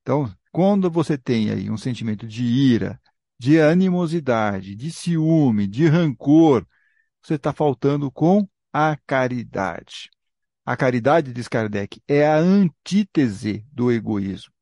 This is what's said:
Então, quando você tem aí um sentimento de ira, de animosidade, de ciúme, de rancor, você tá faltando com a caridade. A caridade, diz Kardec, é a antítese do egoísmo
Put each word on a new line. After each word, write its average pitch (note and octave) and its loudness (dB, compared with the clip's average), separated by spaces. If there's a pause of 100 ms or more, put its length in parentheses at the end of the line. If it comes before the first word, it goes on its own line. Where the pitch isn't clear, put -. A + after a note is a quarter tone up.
Então, C3 -2 (200)
quando F#3+ 2
você D#3+ -2
tem A2+ -2
aí G#2 -6
um A2 -6
sentimento A2+ -8
de A2+ -8
ira, A#2+ 2 (360)
de D3 2
animosidade, D3+ 0
de D3 -10
ciúme, D#3 0
de A#2+ 0
rancor, D3+ 4 (560)
você - -4
tá D3 -4
faltando C#3+ -2
com F#3+ 2 (240)
a D3+ 0 (100)
caridade. A2+ -6 (600)
A B2 -2
caridade, C3 0
diz A#2+ -10
Kardec, G#2 -4
é C#3+ 2
a D3+ 2
antítese D#3 0
do B2 -2
egoísmo G2+ -4